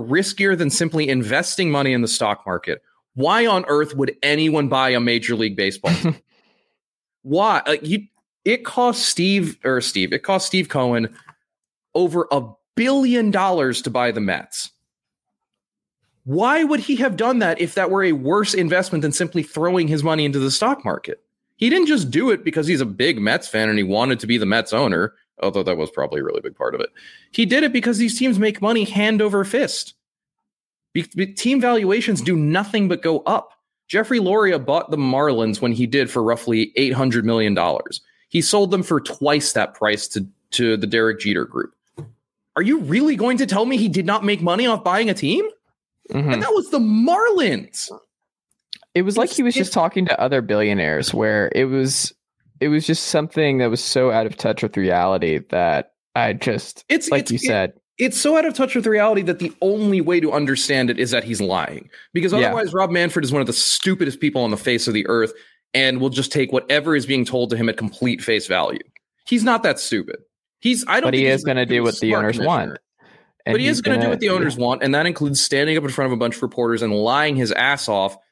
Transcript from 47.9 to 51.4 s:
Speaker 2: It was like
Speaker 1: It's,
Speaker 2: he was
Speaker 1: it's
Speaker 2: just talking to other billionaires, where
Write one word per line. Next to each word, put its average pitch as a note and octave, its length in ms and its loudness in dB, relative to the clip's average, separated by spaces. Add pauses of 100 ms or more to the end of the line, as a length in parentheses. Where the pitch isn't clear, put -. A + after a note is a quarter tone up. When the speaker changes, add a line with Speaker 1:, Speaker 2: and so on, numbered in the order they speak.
Speaker 2:
It F3+ 80 2
was G3+ 140 -2
like A3+ 140 2
Speaker 1:
It's, - 60 -10
Speaker 2:
he D4 60 2
was A#3+ 140 0
Speaker 1:
it's G3 100 0
Speaker 2:
just - 60 -8
talking F3+ 340 0
to D#3 140 0
other C3 220 2
billionaires, G2+ 720 0
where G#2+ 400 0